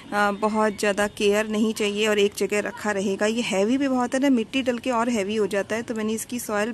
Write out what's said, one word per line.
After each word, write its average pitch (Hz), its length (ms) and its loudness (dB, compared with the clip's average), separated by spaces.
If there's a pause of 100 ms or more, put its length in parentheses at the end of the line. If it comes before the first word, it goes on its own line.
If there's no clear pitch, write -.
(140)
आ, 208 180 4
बहुत 214 480 0
ज़्यादा 202 280 2
care 208 400 2
नहीं 214 260 2
चाहिए 208 340 0
और 208 120 2
एक 202 180 4
जगह 208 220 0
रखा 202 320 -4
रहेगा। 196 340 -2
ये 226 160 0
heavy 208 360 2
भी 277 100 0
बहुत 247 260 0
है 262 60 0
ना, 277 100 4
मिट्टी 254 320 0
डल 247 160 -2
के 254 140 -4
और 240 180 0
heavy 208 260 0
हो 208 120 2
जाता 196 280 -2
है। 233 60 -4
तो 233 140 -6
मैंने 214 180 -2
इसकी 233 260 -6
soil 214 340 -2